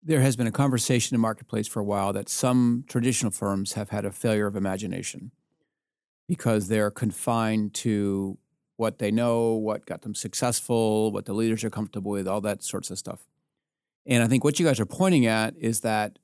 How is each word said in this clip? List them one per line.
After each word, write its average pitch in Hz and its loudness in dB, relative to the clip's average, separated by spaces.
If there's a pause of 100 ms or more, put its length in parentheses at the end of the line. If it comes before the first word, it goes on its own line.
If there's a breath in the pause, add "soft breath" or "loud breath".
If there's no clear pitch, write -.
There 156 4
has 131 4
been 120 0
a 110 0
conversation 127 2
in 117 4
the 113 6
marketplace 110 -2
for - -6
a 104 0
while 101 0
that 101 -6
some 123 2
traditional 120 0
firms 98 -2
have 104 -6
had 104 -4
a 101 -4
failure 107 0
of 101 -4
imagination 95 -6 (960)
because 110 0
they're 104 2
confined 110 -2
to 98 0 (400)
what 113 -2
they 104 0
know, 117 2
what 107 -4
got - -10
them 107 -10
successful, 110 0
what 101 -6
the 101 -6
leaders 113 0
are 110 -4
comfortable 104 -6
with, 98 -2
all 98 -2
that 101 -4
sorts - -8
of 92 -10
stuff. - -14 (800)
And 127 4
I 113 2
think 123 2
what 147 2
you 175 4
guys 131 2
are 107 2
pointing 175 4
at 110 2
is 113 -2
that 107 -2